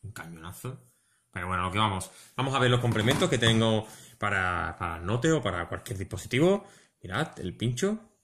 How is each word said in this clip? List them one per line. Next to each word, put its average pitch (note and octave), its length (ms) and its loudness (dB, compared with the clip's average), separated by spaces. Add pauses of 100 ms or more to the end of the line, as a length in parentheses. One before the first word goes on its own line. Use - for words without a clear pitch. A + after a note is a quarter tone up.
un G2+ 100 -14
cañonazo. E2+ 800 -14 (380)
Pero F2+ 180 -6
bueno, F2+ 140 0
lo F#2 80 0
que F#2+ 80 -2
vamos, G2+ 320 0 (260)
vamos C3 180 -2
a C3+ 40 2
ver B2+ 120 6
los B2 100 4
complementos A#2+ 500 4
que C3 80 2
tengo A2+ 480 4 (320)
para, F2+ 600 -2
para E2 220 -6
Note B2 320 2
o D3+ 100 2
para F2+ 260 -2
cualquier F#2 300 -8
dispositivo. D3+ 680 0 (360)
Mirad, G#2+ 380 -6
el F2+ 160 -6
pincho. D3+ 540 -2 (140)